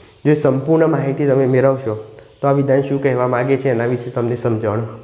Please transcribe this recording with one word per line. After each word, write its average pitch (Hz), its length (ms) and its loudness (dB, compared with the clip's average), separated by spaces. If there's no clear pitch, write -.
જો 147 100 4
સંપૂર્ણ 151 520 2
માહિતી 139 400 -2
તમે 135 200 2
મેળવશો 127 480 2
તો 143 80 0
આ 139 40 4
વિધાન 139 300 2
શું 139 200 -2
કહેવા 123 260 0
માગે 127 280 0
છે 135 140 -2
એના 117 160 0
વિશે 123 240 -4
તમને 120 260 -2
સમજણ 110 460 -2